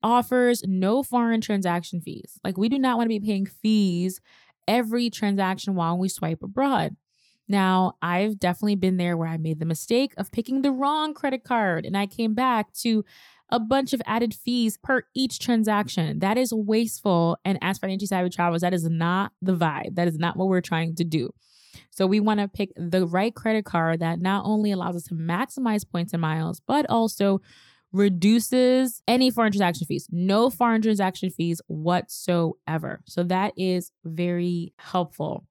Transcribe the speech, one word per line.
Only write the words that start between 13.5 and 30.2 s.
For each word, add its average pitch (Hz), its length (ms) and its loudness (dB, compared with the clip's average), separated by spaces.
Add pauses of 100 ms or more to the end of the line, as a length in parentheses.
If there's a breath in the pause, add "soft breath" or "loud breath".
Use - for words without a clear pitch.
bunch 262 340 0
of 233 120 -2
added 226 280 -2
fees 240 440 0
per - 260 -2 (120)
each 262 240 -2
transaction. 208 800 0
That 196 180 2
is 262 160 0
wasteful, 208 920 2
and 190 160 0
as 196 160 0
financially 196 300 -4
savvy 180 220 0
travelers, 175 320 0
that 180 120 2
is 165 160 0
not 170 420 0 (100)
the 185 140 2
vibe. 160 400 -2
That 175 120 2
is 160 100 -2
not 170 180 -2
what 190 140 0
we're 185 100 4
trying 165 360 -2
to 170 100 -2
do. 156 280 -2 (560 loud breath)
So - 160 -2
we 202 140 4
wanna 208 300 2
pick 196 260 -6
the 175 320 0
right 190 260 0
credit 220 300 -2
card 165 380 0
that 170 180 -2
not 190 260 0
only 214 260 2
allows 180 260 -2
us 170 60 -8
to - 120 -8
maximize 208 720 -2
points 175 220 -4
and 170 100 -2
miles, 160 380 -2
but 285 300 0
also 202 500 0 (540 soft breath)
reduces 226 1120 4
any 254 240 4
foreign 226 220 2
transaction 175 340 0
fees. - 240 -6
No 196 380 2